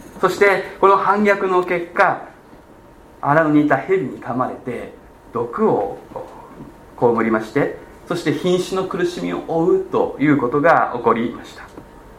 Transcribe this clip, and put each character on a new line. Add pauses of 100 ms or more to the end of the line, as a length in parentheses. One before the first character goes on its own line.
(200)
そ
し
て、
こ
の
反
逆
の
結
果、 (960)
荒
野
に
い
た
蛇
に
噛
ま
れ
て (380)
毒
を (1000)
被 (180)
り
ま
し
て、 (320)
そ
し
て
瀕
死
の
苦
し
み
を
負
う
と
い
う
こ
と
が
起
こ
り
ま
し (640)